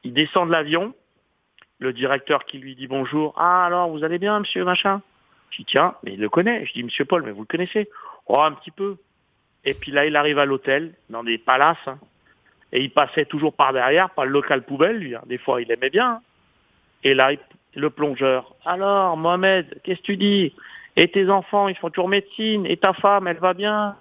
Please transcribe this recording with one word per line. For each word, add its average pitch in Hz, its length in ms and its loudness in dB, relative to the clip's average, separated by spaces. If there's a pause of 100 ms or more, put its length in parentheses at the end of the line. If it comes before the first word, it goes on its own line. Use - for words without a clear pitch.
Il 123 100 -10
descend 156 360 0
de 165 40 2
l'avion, 165 420 0 (840)
le 127 140 -4
directeur 131 540 -2
qui 139 120 -18
lui 135 160 -16
dit 127 140 -14
bonjour. « 139 480 -2
Ah, 180 300 2
alors, 175 240 0
vous 151 120 -8
allez 165 160 -2
bien, 208 220 -2
monsieur 190 240 -4
machin ? » 196 380 -2 (480)
Je - 80 -16
dis, « 113 80 -16
Tiens, 160 360 2
mais 98 120 -10
il 98 60 -10
le 107 100 -2
connaît. » 226 360 0
Je - 60 -10
dis, « 123 120 -8
Monsieur 120 200 -4
Paul, 170 180 0
mais 110 100 -8
vous 101 100 -12
le 110 40 -12
connaissez ? » « 185 440 -4 (360)
Oh, 135 140 4
un 151 120 2
petit 139 180 -18
peu. » 196 260 -8 (720)
Et 139 80 -2
puis - 180 -12
là, 143 140 2
il 151 100 0
arrive 147 220 2
à 143 80 4
l'hôtel, 139 480 -2 (160)
dans 113 120 -10
des 117 140 -2
palaces, 139 400 4 (100)
hein. 135 120 -12 (760)
Et 127 80 0
il 135 100 -4
passait 147 360 2
toujours 151 260 -2
par 135 220 2
derrière, 143 360 2
par 143 140 -2
le 131 60 -4
local 139 320 0
poubelle, 151 340 0
lui, 143 180 -8
hein. 117 120 -14
Des 123 100 -8
fois, 127 240 -2
il 113 100 -6
aimait 123 200 -2
bien, 233 220 0
hein. 226 100 -8 (840)
Et 139 80 4
là, 135 200 6
il, 147 60 -4 (360)
le 143 160 -2
plongeur. « 135 640 -2 (100)
Alors, 185 520 0
Mohamed, 175 680 0
qu'est-ce 185 180 -6
que - 60 -14
tu 202 100 -2
dis ? 196 380 2 (420)
Et 175 120 6
tes 190 200 2
enfants, 196 400 2
ils 180 80 -4
font 170 140 -6
toujours 180 180 -2
médecine ? 202 560 -2
Et 170 140 -2
ta 190 160 4
femme, 196 320 2
elle 170 120 -2
va 185 140 2
bien ? 208 480 -2